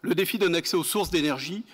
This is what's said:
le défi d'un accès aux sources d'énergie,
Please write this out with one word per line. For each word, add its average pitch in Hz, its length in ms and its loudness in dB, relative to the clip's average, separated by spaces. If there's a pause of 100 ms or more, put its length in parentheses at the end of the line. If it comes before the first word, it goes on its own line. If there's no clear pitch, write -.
le 170 120 0
défi 190 240 0
d'un 185 160 4
accès 165 220 0
aux 165 80 0
sources 202 260 -2
d'énergie, 151 640 0